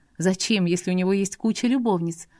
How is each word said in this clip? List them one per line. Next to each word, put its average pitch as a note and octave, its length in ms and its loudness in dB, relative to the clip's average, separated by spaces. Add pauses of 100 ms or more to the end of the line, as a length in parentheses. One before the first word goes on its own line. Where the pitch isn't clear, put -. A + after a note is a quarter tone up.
(200)
Зачем, F#3 460 2
если F3 260 0
у - 20 0
него F#3 180 0
есть G3 260 -2
куча A3 280 -2
любовниц? G3+ 640 0 (120)